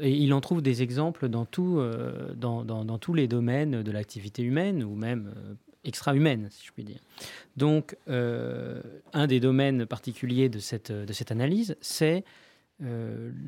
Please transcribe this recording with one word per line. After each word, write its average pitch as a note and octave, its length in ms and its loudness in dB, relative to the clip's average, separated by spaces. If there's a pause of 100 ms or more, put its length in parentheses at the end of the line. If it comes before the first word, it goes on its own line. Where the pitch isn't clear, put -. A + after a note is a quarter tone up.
et C#3 120 4
il C#3+ 200 4
en C#3 80 4
trouve E3+ 220 -2
des B2+ 200 2
exemples C3+ 460 -2
dans A#2 160 -2
tout, F3+ 340 0
euh, B2 560 -4
dans, A#2 300 -4
dans, A2 200 -4
dans A2 140 -4
tous F3 160 -4
les C#3 140 4
domaines A#2+ 540 2
de G#2 100 -4
l'activité G#2 500 -6
humaine, D#3 400 0
ou G#2 140 -4
même, A2 400 -4
euh, G2+ 180 -14 (300)
extra-humaine, C3+ 640 2
si - 160 -20
je - 60 -20
puis A2+ 120 -12
dire. G#2 160 -14 (560)
Donc, D3+ 400 4 (120)
euh, B2 720 -2 (300)
un D3+ 140 4
des C3 140 6
domaines C3 460 4
particuliers B2 640 0
de A2 100 -2
cette, - 340 -6
de G#2 200 -6
cette A2 200 -6
analyse, E3 480 0
c'est, E3 440 2 (580)
euh, A#2 480 -6 (180)